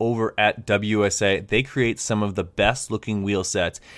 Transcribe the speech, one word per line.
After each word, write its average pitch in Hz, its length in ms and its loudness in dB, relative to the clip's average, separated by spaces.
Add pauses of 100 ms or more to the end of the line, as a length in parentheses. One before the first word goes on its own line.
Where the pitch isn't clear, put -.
over 113 360 0
at 107 300 2
W 104 400 2
S 98 160 -2
A. 98 160 4
They 107 240 0
create 123 380 -2
some 107 200 -2
of 101 140 -2
the 95 80 -2
best 104 480 0
looking 107 320 -4
wheel 98 220 -2
sets 87 360 -2 (180)